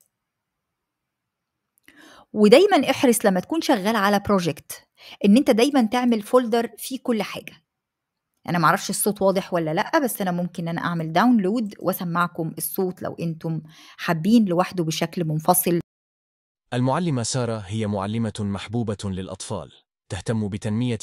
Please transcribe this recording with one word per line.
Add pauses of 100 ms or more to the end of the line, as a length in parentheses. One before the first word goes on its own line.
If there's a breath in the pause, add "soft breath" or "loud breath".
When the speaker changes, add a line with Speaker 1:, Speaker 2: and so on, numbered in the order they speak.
(2250 loud breath)
Speaker 1:
ودايما
احرص
لما
تكون
شغال
على (100)
project (500 loud breath)
إن
أنت
دايما
تعمل
folder (100)
فيه
كل
حاجة. (960)
أنا
معرفش
الصوت
واضح
ولا
لأ،
بس
أنا
ممكن
أنا
أعمل
download
وأسمعكم
الصوت
لو
أنتم (360 loud breath)
حابين
لوحده
بشكل
منفصل. (960)
Speaker 2:
المعلمة
سارة
هي
معلمة
محبوبة
للأطفال، (380)
تهتم
بتنمية